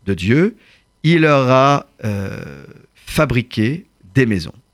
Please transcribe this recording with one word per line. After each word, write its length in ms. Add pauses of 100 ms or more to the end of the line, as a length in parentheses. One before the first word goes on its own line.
de 100
Dieu, 420 (480)
il 160
leur 280
a, 380 (180)
euh, 600 (420)
fabriqué 800 (280)
des 120
maisons. 280 (200)